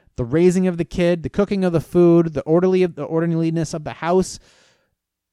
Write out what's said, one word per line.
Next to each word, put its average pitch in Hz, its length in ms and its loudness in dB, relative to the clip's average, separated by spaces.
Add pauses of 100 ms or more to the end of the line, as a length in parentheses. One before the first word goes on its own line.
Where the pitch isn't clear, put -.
(160)
the 127 100 -6
raising 175 420 2
of 175 100 -2
the 170 80 -6
kid, 175 380 -2
the - 60 -8
cooking 196 340 -2
of 175 100 0
the 160 80 0
food, 170 520 2
the 139 100 -6
orderly 180 400 2
of, 175 120 -2
the 147 80 -10
orderliness 165 680 -2
of 156 100 -10
the 131 100 -12
house, 175 460 -2 (920)